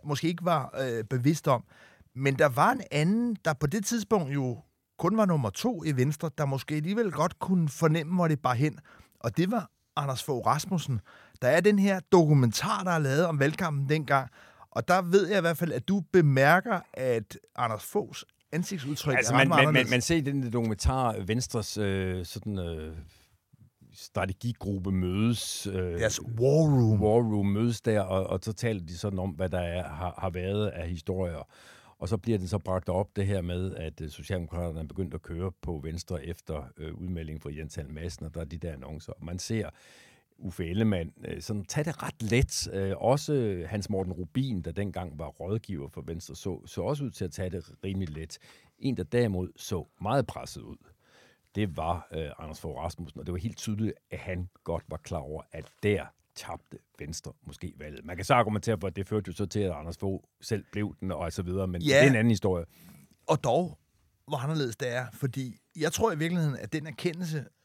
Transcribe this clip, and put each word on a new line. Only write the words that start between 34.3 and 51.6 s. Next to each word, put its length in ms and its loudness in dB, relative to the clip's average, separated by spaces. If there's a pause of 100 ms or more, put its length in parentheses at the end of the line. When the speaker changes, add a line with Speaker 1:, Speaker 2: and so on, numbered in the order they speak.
Speaker 2:
er 40 -6
begyndt 300 -6
at 80 -10
køre 300 -6 (100)
på 220 -6
Venstre 420 -8
efter, 380 -8 (140)
øh, 180 -10
udmeldingen 460 -8
fra 160 -12
Jens 180 -12
Hall 180 -10
Madsen, 320 -10
og 80 -12
der 80 -8
er 40 -6
de 120 -12
der 160 -8
annoncer. 400 -12
Og 120 -14
man 140 -8
ser 300 -4 (680)
Uffe 300 -8
Ellemann, 440 0 (140)
øh, 160 -8
sådan 240 -6
tage 180 -4
det 200 -6
ret 180 -10
let, 520 0
øh, 240 -2
også 720 0
Hans 200 -4
Morten 240 -2
Rubin, 480 -4
der 100 -6
dengang 480 -6
var 80 -8
rådgiver 600 -6
for 120 -12
Venstre, 340 -10
så, 300 -8
så 160 -8
også 220 -2
ud 80 -6
til 140 -6
at 60 -8
tage 180 -6
det 220 -10 (120)
rimelig 260 -4
let. 280 -12 (420)
En, 180 -2
der 60 -4
derimod 520 0
så 300 -8 (160)
meget 260 0
presset 340 -12
ud, 160 -16 (760)
det 220 -2